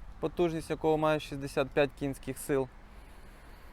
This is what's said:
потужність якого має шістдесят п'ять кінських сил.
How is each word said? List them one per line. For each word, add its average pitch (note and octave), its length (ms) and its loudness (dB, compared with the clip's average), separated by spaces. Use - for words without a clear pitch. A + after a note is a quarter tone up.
потужність D#3+ 500 0
якого D#3 280 4
має D#3 220 4
шістдесят C#3 500 -2
п'ять C#3+ 200 4
кінських C3+ 380 -4
сил. C3+ 300 2